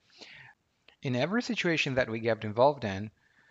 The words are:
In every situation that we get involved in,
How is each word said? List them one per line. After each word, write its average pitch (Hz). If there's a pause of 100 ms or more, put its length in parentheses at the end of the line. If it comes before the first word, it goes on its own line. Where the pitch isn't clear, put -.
(1040)
In 127
every 180
situation 160
that 123
we 113
get 113
involved 120
in, 101 (400)